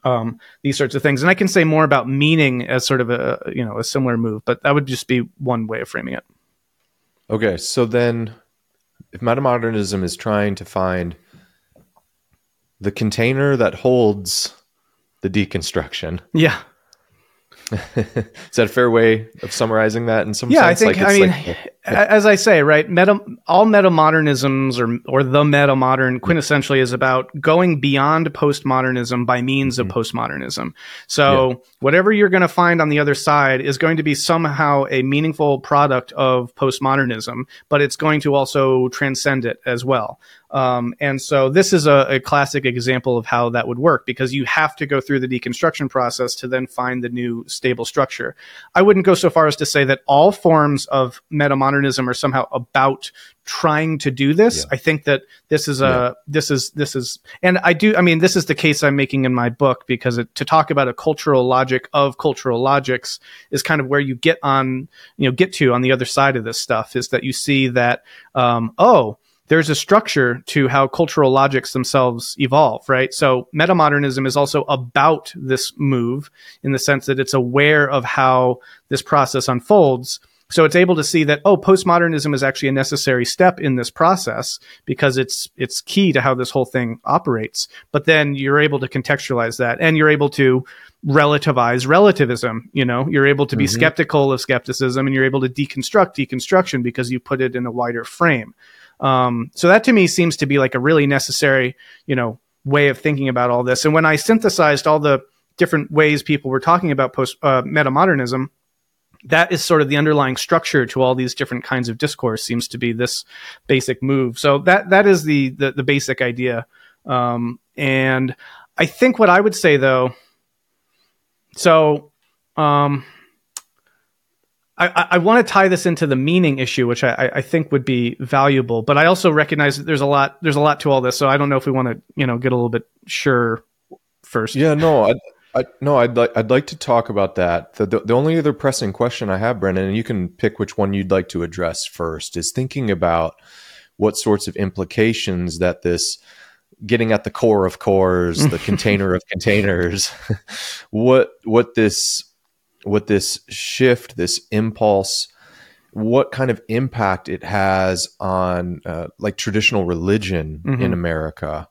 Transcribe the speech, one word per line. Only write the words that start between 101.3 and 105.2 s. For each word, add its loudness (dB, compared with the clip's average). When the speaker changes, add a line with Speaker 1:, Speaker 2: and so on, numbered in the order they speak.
Speaker 1:
you -2
know, -4
way 2
of -4
thinking -2
about 0
all 0
this. -2
And 2
when 4
I 2
synthesized 0
all 4
the 2